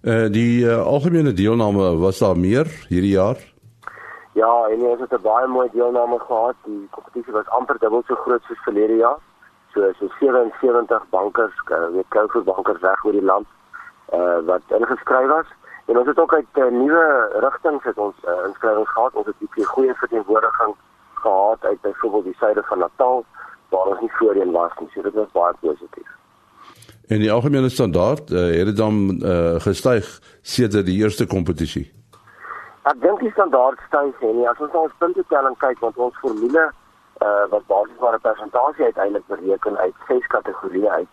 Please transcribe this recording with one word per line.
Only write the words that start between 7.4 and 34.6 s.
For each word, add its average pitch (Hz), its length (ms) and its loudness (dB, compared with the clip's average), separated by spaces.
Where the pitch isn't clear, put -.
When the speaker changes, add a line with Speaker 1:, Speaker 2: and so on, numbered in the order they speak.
Speaker 2:
amper 120 300 -2
dubbel 113 280 0
so 127 80 -2
groot 120 280 -2
soos - 220 -14
verlede 107 320 0
jaar. 120 220 2
So, 98 260 2
so 98 100 -6
sewensewentig 120 920 2
bankers, 101 440 0
eh, 82 240 -2
weet, 92 160 -2
kuilvoerbankers 98 720 0
reg 95 240 0
oor 104 80 0
die 98 100 2
land, 95 240 2
eh, 87 360 0
wat 90 240 0
ingeskryf 127 600 0
was. 156 180 0
En 117 120 2
ons 123 80 2
het 147 120 2
ook 160 160 4
uit, 151 180 0
eh, 135 140 2
nuwe 131 680 4
rigtings 135 520 -2
het 110 140 -4
ons, 104 160 -2
eh, 87 80 -2
inskrywings 107 440 -2
gehad. 117 240 0
Ons 107 120 -4
het 104 80 -6
'n - 100 -10
bietjie 104 200 -4
goeie 131 300 0
verteenwoordiging 110 800 -2
gehad 101 500 0
uit 101 160 -2
byvoorbeeld 101 440 -4
die 92 140 -10
suide 107 240 0
van 98 160 -6
Natal, 123 460 0
waar 95 180 0
ons 98 140 -2
nie 113 120 -6
voorheen 98 380 2
was 85 300 -2
nie. 80 140 -12
So 95 80 -10
dit 101 120 -6
was 107 180 -2
baie 87 280 0
positief. - 500 -8
Speaker 1:
En 107 120 0
die 107 140 2
algemene 131 360 2
standaard, 120 600 0
eh, 90 80 0
het 95 80 2
dit 104 100 0
dan, 104 460 0
eh, 85 380 2
gestyg 107 600 0
sedert 104 440 0
die 92 160 2
eerste 107 240 0
kompetisie? 82 680 -4
Speaker 2:
Ek 143 180 0
dink 196 200 2
die 233 100 -2
standaard 135 560 2
styg, 143 340 -2
Henny. 120 260 0
As 120 120 0
ons 147 140 -8